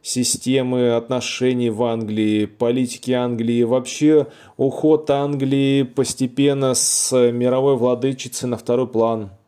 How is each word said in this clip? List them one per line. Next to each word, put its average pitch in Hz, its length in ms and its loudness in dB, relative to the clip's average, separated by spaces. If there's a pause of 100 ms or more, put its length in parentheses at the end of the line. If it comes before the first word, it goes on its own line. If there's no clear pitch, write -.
системы 127 920 0
отношений 123 720 -2
в 110 120 -4
Англии, 107 640 0
политики 123 640 -2
Англии, 120 520 0
вообще 143 640 2 (280)
уход 151 540 2
Англии 139 720 0
постепенно 131 920 0
с 123 560 2
мировой 127 460 2
владычицы 123 680 -2
на 120 100 -2
второй 123 320 -2
план. 113 420 0 (180)